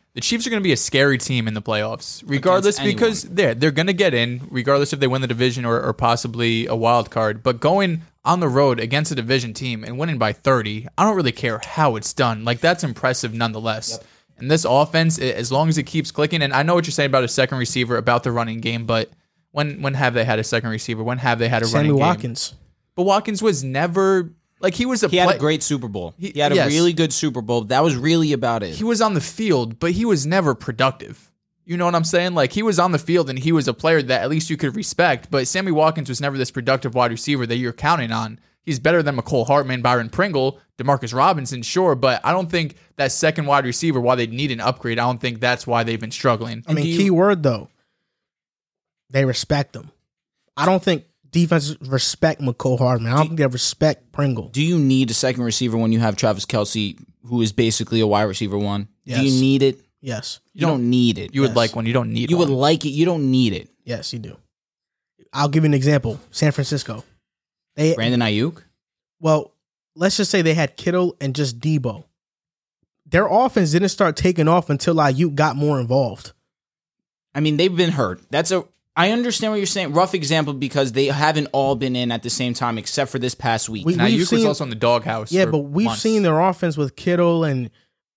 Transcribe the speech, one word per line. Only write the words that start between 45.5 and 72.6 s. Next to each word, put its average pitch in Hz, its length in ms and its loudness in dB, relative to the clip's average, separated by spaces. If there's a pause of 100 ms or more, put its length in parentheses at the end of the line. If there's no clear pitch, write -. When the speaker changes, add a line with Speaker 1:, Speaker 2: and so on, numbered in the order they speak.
Speaker 1:
why 120 180 0
they've 113 160 -4
been 113 100 -10
struggling. 117 560 -2
Speaker 3:
I 156 60 -2
mean, 156 60 2
Speaker 2:
And 147 60 0
do 165 40 0
you 170 100 0
Speaker 3:
key 196 120 4
word, 180 320 4
though. 120 260 -2 (1400)
They 135 140 2
respect 143 520 -2
him. - 140 -16 (640)
I 147 100 0
don't 185 160 4
think 170 220 0 (260)
defenses 160 500 0
respect 135 600 -2
Mecole 127 380 -2
Hardman. 123 340 2
I 135 40 2
don't 156 80 4
Speaker 2:
Do 160 40 -2
Speaker 3:
think 160 120 -6
they 139 60 4
respect - 640 -2
Pringle. 131 360 -2
Speaker 2:
Do 143 140 -4
you 170 160 2
need 131 320 2
a 110 40 -2
second 123 300 -2
receiver 113 320 -2
when 113 160 2
you 113 80 2
have 107 160 0
Travis 104 300 0
Kelce, 104 520 -2 (260)
who 120 180 -2
is 107 100 2
basically 113 480 0
a 110 60 4
wide 104 180 2
receiver 101 340 -4
one? 101 260 -2 (220)
Do 131 60 -8
Speaker 3:
Yes. 131 120 0
Speaker 2:
you 131 160 2
need 135 220 4
it? 135 180 0 (200)
Speaker 3:
Yes. - 400 -10 (120)
Speaker 2:
You - 80 -16
Speaker 1:
You 165 60 0
Speaker 2:
don't 123 240 0
need 123 280 4
it. 92 160 -12
Speaker 1:
You 135 60 0
would 135 100 2
Speaker 3:
Yes. 117 60 -2
Speaker 1:
like 117 200 2
one. 113 100 -4
You 117 60 -2
don't 117 200 0
need 120 180 -4
Speaker 2:
You 175 60 4
would 165 140 2
Speaker 1:
one. 131 80 0
Speaker 2:
like 156 260 2
it. 147 60 -2
You 151 140 0
don't 160 260 0
need 127 220 4
it. - 180 -8 (140)
Speaker 3:
Yes, - 280 -8
you 120 60 -10
do. - 180 -14 (960)
I'll 143 160 2
give 156 160 4
you - 40 6
an 147 60 6
example. 135 460 2 (100)
San 151 220 2
Francisco. 131 520 -4 (720)
They 156 200 2
Speaker 2:
Brandon 120 260 0
Ayuk? 117 420 0 (580)
Speaker 3:
Well, 156 320 0 (420)
let's 180 220 0
just 202 140 0
say 190 120 2
they 160 120 2
had 160 220 0
Kittle 180 440 -2
and 139 140 -4
just 131 260 -2
Debo. 123 440 -2 (1040)